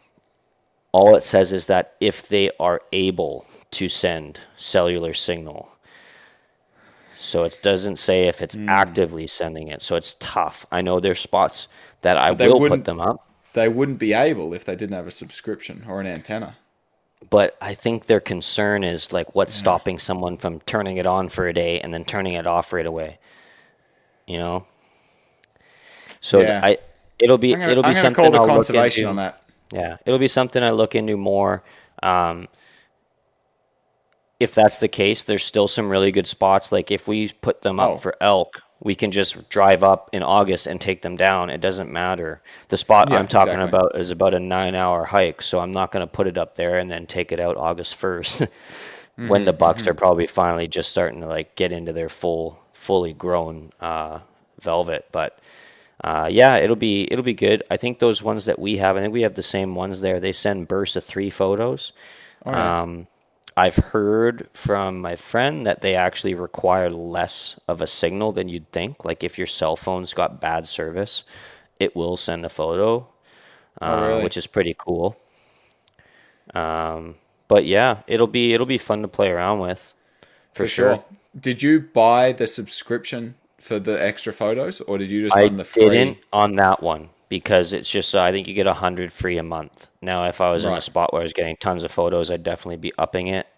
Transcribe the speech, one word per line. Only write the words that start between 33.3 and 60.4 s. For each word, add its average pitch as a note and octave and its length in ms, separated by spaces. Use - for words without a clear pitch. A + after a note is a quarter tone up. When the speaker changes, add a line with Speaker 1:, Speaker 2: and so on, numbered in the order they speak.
Speaker 1:
if A#2 160
that's G#2+ 240
the A2 80
case, G#2 360
there's G#2 200
still G2+ 240
some G#2 220
really F#2+ 220
good F#2 160
spots. G2 440
Like, G2+ 200
if - 160
we G#2+ 220
put - 200
them F#2+ 180
up F#2+ 140
Speaker 2:
Oh. D2+ 40
Speaker 1:
for - 220
elk, F#2+ 420
we G2 140
can G#2 160
just F#2 380
drive G2 340
up F#2+ 280
in F#2+ 120
August F#2+ 440
and E2+ 140
take F#2 200
them F2+ 140
down. F#2 340
It D#2+ 120
doesn't F#2+ 300
matter. F2 500
The F#2+ 100
spot G#2 320
Speaker 2:
Yeah, B2+ 100
Speaker 1:
I'm G2+ 80
talking F#2+ 340
Speaker 2:
exactly. - 0
Speaker 1:
about F#2 340
is F2+ 160
about F#2 220
a F#2 60
nine-hour F#2 640
hike, F#2 360
so - 180
I'm F2 120
not F#2+ 200
gonna F2+ 160
put G2 200
it F2+ 100
up E2 180
there F2 240
and F2+ 120
then E2+ 140
take F2 260
it E2+ 80
out F2 160
August E2+ 400
first, F2+ 480
<laughs> - 440
when G2+ 180
Speaker 2:
Mm-hmm, - 0
Speaker 1:
the F#2 80
bucks E2 300
Speaker 2:
mm-hmm. G2 40
Speaker 1:
are E2+ 60
probably E2+ 340
finally E2+ 400
just D#2+ 240
starting E2+ 300
to, D#2+ 60
like, D#2+ 280
get F2+ 160
into E2+ 220
their E2 160
full, E2 500
fully F2+ 400
grown, E2 640
uh, D#2 400
velvet. E2+ 540
But, D#2+ 260
uh, D#2+ 260
yeah, B2 280
it'll G#2 180
be, G2+ 360
it'll B2 120
be B2 100
good. G#2 380
I G2 60
think B2 220
those A2 240
ones G#2+ 220
that - 140
we G2+ 180
have, F#2+ 200
I G2 40
think G#2+ 120
we A#2+ 80
have G#2+ 140
the F#2+ 80
same F#2+ 320
ones F#2+ 260
there. F#2+ 180
They F#2+ 140
send F#2+ 340